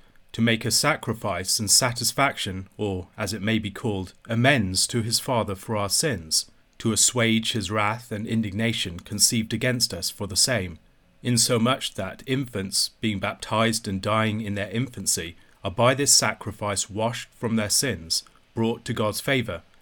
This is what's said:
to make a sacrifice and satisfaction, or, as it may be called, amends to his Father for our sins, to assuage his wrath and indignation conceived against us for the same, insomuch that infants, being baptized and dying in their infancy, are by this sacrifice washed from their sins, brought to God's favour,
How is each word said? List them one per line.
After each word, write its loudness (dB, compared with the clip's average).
to -2
make 4
a 2
sacrifice 0
and 0
satisfaction, 2
or, -2
as -2
it -6
may 2
be -2
called, -4
amends 4
to -2
his -2
Father 0
for -6
our -2
sins, 0
to 0
assuage 2
his -4
wrath -2
and -6
indignation -2
conceived 0
against 0
us -6
for -6
the -8
same, 0
insomuch 2
that -8
infants, -2
being -2
baptized 0
and -2
dying 2
in -4
their -4
infancy, -4
are -2
by 6
this 2
sacrifice 0
washed -2
from -2
their 0
sins, 0
brought 0
to -6
God's 0
favour, -2